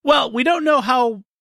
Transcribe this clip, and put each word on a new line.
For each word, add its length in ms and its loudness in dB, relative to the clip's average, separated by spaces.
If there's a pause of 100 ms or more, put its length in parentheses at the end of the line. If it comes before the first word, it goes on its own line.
Well, 280 2
we 120 -2
don't 200 0
know 180 2
how, 400 -2 (200)